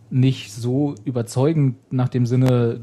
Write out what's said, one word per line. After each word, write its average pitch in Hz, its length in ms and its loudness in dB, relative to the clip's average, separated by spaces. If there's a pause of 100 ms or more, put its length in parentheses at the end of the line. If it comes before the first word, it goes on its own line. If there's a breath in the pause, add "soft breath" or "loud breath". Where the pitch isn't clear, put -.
nicht 131 440 0
so 127 420 -2 (100)
überzeugend 135 680 0 (160)
nach 127 180 0
dem 123 160 0
Sinne, 123 580 2